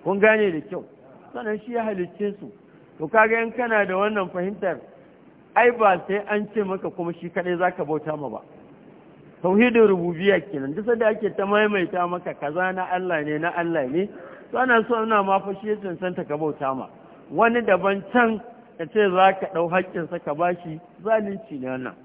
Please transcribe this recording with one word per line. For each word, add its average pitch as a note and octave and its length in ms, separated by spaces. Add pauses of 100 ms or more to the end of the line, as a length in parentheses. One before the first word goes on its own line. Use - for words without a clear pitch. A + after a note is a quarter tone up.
Kun G3 160
gane G#3+ 320
da D3+ 160
kyau. C#3 160 (480)
Sannan G#3+ 320
shi B3 80
ya A#3 120
halicce G3+ 540
su. - 140 (460)
To D#3 100
kaga A3 340
in A#3 100
kana A3+ 320
da F#3 100
wannan G3+ 360
fahimtar, F#3 480 (800)
ai A#3+ 140
ba G#3 360
sai G3+ 220
an G#3 260
ce G#3+ 80
maka F#3+ 280
kuma E3+ 240
shi E3+ 140
kaɗai F3+ 300
za F3+ 140
ka F3+ 120
bauta D3+ 320
ma C#3 120
ba. G#2+ 120 (1040)
Tauhidin A3 460
rububiyya F3 520 (100)
kenan. C#3 240
Duk G3+ 120
sanda A#3 220
ake G#3+ 280
ta G3 80
maimaita G3+ 640
maka F3 260
kaza F3+ 380
na F#3 180
Allah F3+ 340
ne, D3+ 140
na E3+ 180
Allah E3 300
ne, E3+ 220 (420)
to A#3 80
ana A#3+ 300
so A#3+ 80
ana A3 260
ma G3 180
fa G3 200
shi G#3+ 80
ya G#3+ 80
cancanta F3+ 500
ka D3 100
bauta D3 380
ma. B2 140 (420)
Wani A3+ 300
daban G3 400 (120)
can A3+ 280 (380)
ka E3 80
ce G#3 240
za F#3 300
ka F#3 120
ɗau E3 160
haƙƙinsa F3 560
ka D3+ 100
ba F3 280
shi, D#3+ 180 (240)
zalunci G3 560
ne B2+ 80
wannan. B2+ 260 (100)